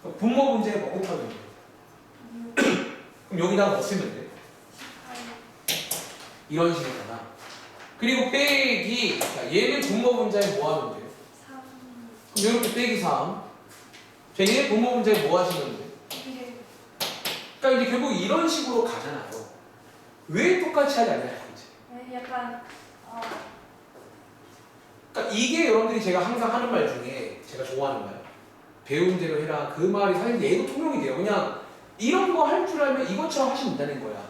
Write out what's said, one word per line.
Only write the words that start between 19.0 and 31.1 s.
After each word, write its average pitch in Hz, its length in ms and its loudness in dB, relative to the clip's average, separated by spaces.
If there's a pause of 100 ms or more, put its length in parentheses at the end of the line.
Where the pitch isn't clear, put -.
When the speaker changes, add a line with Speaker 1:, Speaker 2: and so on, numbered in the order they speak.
Speaker 1:
왜 349 320 4
똑같이 277 380 4
하지 220 120 4
않냐는 - 220 -2
거지. - 300 -16 (280)
Speaker 2:
네, 247 240 -14
약간, 247 460 -8 (460)
어. 233 140 -12 (1900)
Speaker 1:
그러니까 - 240 -2
이게 311 340 2
여러분들이 226 340 4
제가 180 220 2
항상 233 280 0
하는 240 180 0
말 - 160 2
중에 - 640 -6
제가 131 140 -8
좋아하는 131 420 -4
말. 98 160 -12 (640)
배운 175 340 2
대로 156 220 -2
해라. 147 340 -4
그 151 80 -2
말이 202 320 4
사실 233 280 0
얘도 - 300 2
통용이 277 300 -2
돼요. - 140 -2